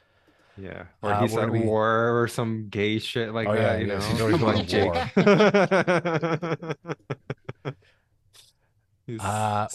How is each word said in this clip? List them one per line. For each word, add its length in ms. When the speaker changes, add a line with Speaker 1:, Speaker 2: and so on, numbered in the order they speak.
Speaker 1:
Yeah. 220
Or 100
Speaker 2:
Uh, 120
Speaker 1:
he's 100
Speaker 2:
we're 80
Speaker 1:
at 60
Speaker 2:
gonna 120
be 60
Speaker 1:
war 560
or 60
some 420
gay 300
shit 340
like 140
Speaker 2:
Oh, 80
Speaker 1:
that, 240
Speaker 2:
yeah, 0
Speaker 1:
you 80
Speaker 2:
yes, 160
Speaker 1:
know? 80
Speaker 2:
he's 100
always 140
Speaker 1:
<laughs> 800
Come 100
Speaker 2:
going 140
Speaker 1:
on, 1160
Speaker 2:
to 60
war. 140
Speaker 1:
Jake. 120
<laughs> 80
He's 160
Speaker 2:
Uh, 540